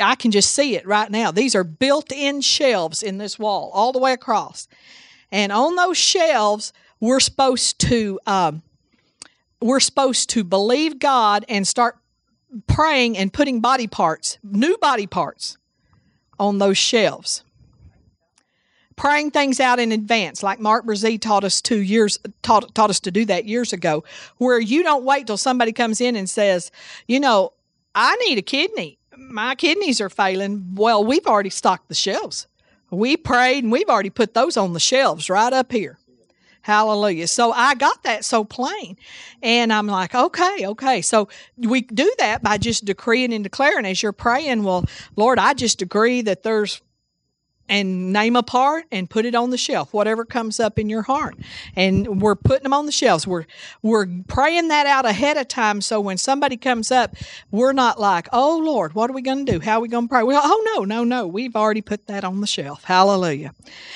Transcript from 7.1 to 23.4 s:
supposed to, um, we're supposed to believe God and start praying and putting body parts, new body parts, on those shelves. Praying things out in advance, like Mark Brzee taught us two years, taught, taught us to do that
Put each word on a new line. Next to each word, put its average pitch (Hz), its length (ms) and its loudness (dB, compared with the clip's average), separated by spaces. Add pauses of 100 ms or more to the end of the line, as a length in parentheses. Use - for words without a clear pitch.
supposed - 600 0
to, 214 440 0
um, 170 380 0 (1000)
we're 247 160 2
supposed - 520 0
to 233 120 0
believe 247 560 0
God 226 480 2
and 202 200 -2
start 240 300 0 (680)
praying 254 500 2
and 190 140 -2
putting 254 300 0
body 247 260 2
parts, - 560 -2
new 226 340 0
body 247 300 0
parts, - 500 -6 (800)
on 202 200 0
those 196 200 2
shelves. - 680 0 (1500)
Praying 294 360 0
things 277 280 0
out 247 200 4
in 226 120 0
advance, 214 520 -2
like 196 160 -2
Mark 220 260 2
Brzee 220 340 0
taught 202 240 0
us 185 180 -2
two 214 200 0
years, 208 380 2 (240)
taught, 220 320 2
taught 214 140 4
us 185 120 -2
to 185 100 -6
do 220 140 0
that 185 200 -2